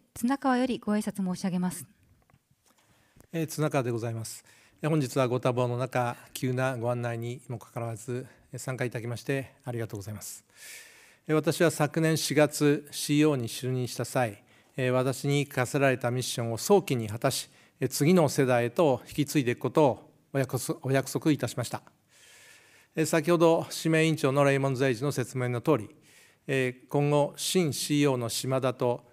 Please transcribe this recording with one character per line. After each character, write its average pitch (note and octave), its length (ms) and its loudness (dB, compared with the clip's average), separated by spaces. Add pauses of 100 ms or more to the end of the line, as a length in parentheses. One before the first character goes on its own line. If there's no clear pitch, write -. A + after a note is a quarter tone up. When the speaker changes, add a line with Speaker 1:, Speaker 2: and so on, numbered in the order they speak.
(160)
Speaker 1:
綱 C4+ 220 -2
川 B3+ 200 2
よ B3+ 80 2
り A#3 140 -4
ご G#3 120 -4
挨 G#3 60 2
拶 G3+ 260 -4
申 F3+ 160 -4
し - 60 -6
上 F#3 40 -2
げ F3+ 100 -2
ま F3+ 120 0
す。 - 160 -14 (1400)
Speaker 2:
え、 D#3+ 160 -2
綱 D3+ 220 -2
川 C3+ 160 0
で B2 60 -2
ご A#2 80 -4
ざ A#2 100 -4
い A2+ 40 -6
ま A2+ 120 -8
す。 - 180 -16 (400)
え、 D#3 40 -2
本 D#3 120 2
日 B2+ 180 -2
は C3 100 4
ご B2 120 -2
多 B2+ 120 0
忙 B2 160 0
の A#2+ 100 -4
中、 B2 400 -2 (160)
急 B2+ 200 -2
な C3 220 -2
ご A#2 140 -4
案 A#2+ 140 -2
内 A#2 160 -6
に A#2+ 280 -8
も A#2 120 -10
か - 120 -20
か B2 100 -10
わ A#2 80 -6
ら A2+ 60 -8
ず、 B2 300 -8 (260)
え、 B2 60 -12
参 C3 180 -8
加 B2+ 80 -4
い B2 60 -2
た - 80 -8
だ A2 40 -8
き A2+ 60 -10
ま A#2+ 80 -8
し - 80 -14
て C3+ 300 -4 (100)
あ B2 80 -8
り A#2 60 -6
が A2+ 80 -4
と G#2+ 100 -10
う G2+ 40 -10
ご - 20 -10
ざ G#2+ 80 -14
い G#2+ 60 -10
ま - 80 -14
す。 - 200 -16 (840)
え、 D#3 80 2
私 D#3 260 0
は E3 80 6
昨 D3+ 320 0
年 D#3+ 160 2
四 - 160 -4
月、 D3 560 4
シ - 240 -4
ー D3 40 4
イ - 20 6
ー D3+ 100 6
オ C#3 80 0
ー - 20 -4
に A#2 80 -4
就 - 200 -8
任 B2+ 200 -2
し - 80 -10
た A#2+ 100 -6
際、 A#2 360 -2 (340)
え、 B2+ 140 0
私 B2+ 380 0
に C#3+ 180 2
課 B2+ 220 -2
せ D3+ 100 -4
ら C#3 140 4
れ B2 80 -2
た A#2+ 100 -2
ミ B2 140 -2
ッ - 20 -6
シ - 160 -4
ョ A#2 40 -4
ン A2+ 60 -4
を A2+ 60 -4
早 G3+ 240 4
期 C#3+ 140 -4
に A2+ 120 -4
果 G#2 120 -8
た C#3 100 0
し、 - 180 -4 (320)
え、 C3 80 0
次 D3+ 280 4
の D#3+ 120 6
世 C3+ 200 2
代 A#2+ 180 2
へ A2+ 60 -2
と C#3+ 360 2
引 - 60 -16
き C#3+ 140 -2
継 D#3 120 0
い C3 40 2
で A#2+ 80 2
い A2+ 40 -2
く - 40 -10
こ C3 100 -4
と D3+ 160 6
を - 260 0 (220)
お C#3 60 0
約 B2+ 200 -2
束、 - 220 -6
お C3 100 -4
約 C3+ 200 0
束 D3+ 200 0
い C3 60 2
た A#2 100 -4
し - 100 -10
ま B2 60 -4
し - 60 -8
た。 - 140 -10 (1120)
え、 D#3 100 0
先 D#3+ 240 2
ほ F3 80 6
ど D#3+ 340 4
指 - 160 -6
名 D#3+ 180 4
委 - 20 4
員 D#3+ 80 2
長 C#3+ 160 2
の C#3+ 120 4
レ C#3 120 6
イ C3+ 40 0
モ C#3 100 0
ン C3+ 40 0
ド・ A#2+ 60 -4
ゼ C#3 100 2
イ B2 60 0
ジ A2+ 80 -6
の C#3+ 80 0
説 C3 260 -6
明 B2 120 -2
の A#2+ 120 -4
通 D3+ 160 4
り、 G#2 120 -10 (580)
え、 C3 260 0 (160)
今 D3 220 0
後、 D3 260 2
新 E3+ 340 0
シ - 220 -4
ー D3 60 2
イ - 20 2
ー C#3+ 80 4
オ C3+ 60 2
ー - 20 -2
の A#2 120 -4
島 C3 300 -2
田 B2+ 140 0
と B2 400 -2